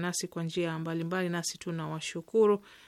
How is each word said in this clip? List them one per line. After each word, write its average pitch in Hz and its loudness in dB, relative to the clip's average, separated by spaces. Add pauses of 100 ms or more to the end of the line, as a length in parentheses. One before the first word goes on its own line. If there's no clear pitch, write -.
nasi 180 -4
kwa 170 -6
njia 165 -2
mbalimbali, 165 -2
nasi 170 -4
tunawashukuru. 170 2 (240)